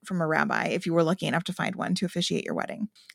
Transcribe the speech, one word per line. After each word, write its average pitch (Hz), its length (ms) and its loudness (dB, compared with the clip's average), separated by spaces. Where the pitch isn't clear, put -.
from 180 160 -2
a 160 60 2
rabbi 151 420 2
if - 180 -2
you 165 60 2
were 170 100 6
lucky 160 240 2
enough 151 160 0
to 185 100 -6
find - 220 -2
one - 200 -2
to - 100 -2
officiate 175 400 -2
your - 100 -4
wedding. - 320 -4